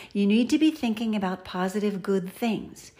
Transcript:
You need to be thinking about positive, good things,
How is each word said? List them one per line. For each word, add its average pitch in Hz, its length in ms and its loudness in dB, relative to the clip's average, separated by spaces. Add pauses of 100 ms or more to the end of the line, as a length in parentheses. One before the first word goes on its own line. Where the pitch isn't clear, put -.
(120)
You 202 140 2
need 220 240 4
to 302 80 4
be 311 140 4
thinking 226 420 -2
about 185 300 -2
positive, 190 580 -2
good 190 300 0
things, - 680 -4